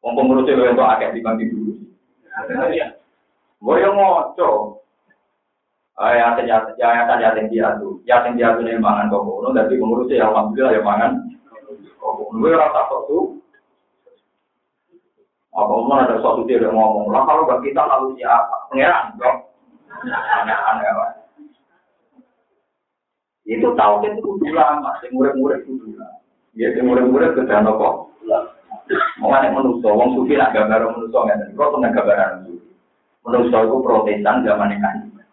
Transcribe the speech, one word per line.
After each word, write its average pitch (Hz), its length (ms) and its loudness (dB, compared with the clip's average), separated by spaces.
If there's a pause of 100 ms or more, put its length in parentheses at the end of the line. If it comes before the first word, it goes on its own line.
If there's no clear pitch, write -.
Wong 120 80 -4
pengurus 131 320 2
itu 135 160 2
yang 123 160 4
akeh - 400 2
dibanding 110 320 -4
dulu. - 240 -6 (1800)
Gue 175 240 2
yang 202 160 2
ngoco. 165 800 0 (1200)
Ah, 113 160 0
yatim, 120 320 2
yatim, 110 320 0 (400)
yatim 110 320 0
piatu. - 560 -2
Yatim 120 320 2
piatu 113 240 2
ini 113 160 -4
mangan 104 320 0
kok 101 160 -2
ngono, 127 320 -2
dadi 123 200 2
pengurus 120 360 0
ya 117 160 2
alhamdulillah 110 440 0
ya 107 120 2
mangan. 104 260 2 (880)
Kok - 160 -6
ngono, 110 320 -6
gue 160 80 4
rasa - 360 2
sok - 200 -4
tuh. 160 160 0 (2250)
Apa 101 160 0
omong 127 280 0
ada 120 240 2
sok 120 200 0
tuh 117 80 -4
dia 113 160 2
ngomong, 110 480 0
"Lah - 160 2
kalau 156 200 2
gak 127 120 0
kita 139 240 -2
lalu 135 320 -2
siapa?" - 520 -2
Pangeran, 139 520 0
dong. 127 160 0 (1040)
Aneh-aneh, - 560 -2
Pak. - 140 -4 (2500)
Itu 113 280 0
tauhid 214 400 0
itu - 80 -8
kudu 196 240 -4
lama, - 500 0
sing - 140 -12
murid-murid - 560 0
kudu 170 240 -12
lama. - 280 -20 (320)
Ya, 113 240 -2
sing 123 80 0
urip-urip 127 480 4
kedah 113 320 2
napa? - 400 0 (240)
Lah. - 240 -2 (640)
Mulane 170 320 2
manusa, 123 400 0
wong 123 240 4
sufi 135 240 2
nak - 160 2
gambar 110 320 2
manusa 113 400 -2
ngeten. 104 320 -4
Kula 120 160 0
seneng 117 240 0
gambaran 98 480 0
sufi. 87 240 -18 (560)
Manusa 120 400 2
iku 110 160 0
protesan 107 640 0
zamane 101 320 0
Kanjeng. - 560 -6